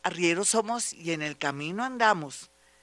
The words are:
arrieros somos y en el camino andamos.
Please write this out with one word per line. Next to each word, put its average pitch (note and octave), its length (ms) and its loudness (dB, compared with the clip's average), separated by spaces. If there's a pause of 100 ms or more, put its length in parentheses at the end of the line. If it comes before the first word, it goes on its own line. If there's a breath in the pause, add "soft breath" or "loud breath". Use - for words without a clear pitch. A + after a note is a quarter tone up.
arrieros F3 460 2
somos A3+ 440 0
y E3+ 180 -6
en D#3+ 100 -2
el D3+ 160 -6
camino D3+ 460 -4
andamos. A3 680 0 (340 soft breath)